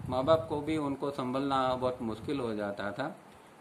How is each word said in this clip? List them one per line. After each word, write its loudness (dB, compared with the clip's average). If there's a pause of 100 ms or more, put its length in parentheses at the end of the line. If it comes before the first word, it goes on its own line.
माँ 2
बाप 6
को -2
भी 0
उनको -2
संभलना 0
बहुत 0
मुश्किल -2
हो -2
जाता -2
था, -4 (440)